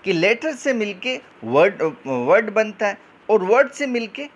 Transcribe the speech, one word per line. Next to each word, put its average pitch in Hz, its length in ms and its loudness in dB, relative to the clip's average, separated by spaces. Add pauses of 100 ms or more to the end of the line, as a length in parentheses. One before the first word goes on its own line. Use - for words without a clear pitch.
कि 190 100 -2
letter 226 420 0
से 269 180 -2
मिलके 214 460 -6 (240)
word, 156 500 2 (140)
वर्ड 147 420 2
बनता 214 380 -2
है - 200 -8 (220)
और 202 140 4
word 247 280 4
से 285 160 -6
मिलके 240 480 -6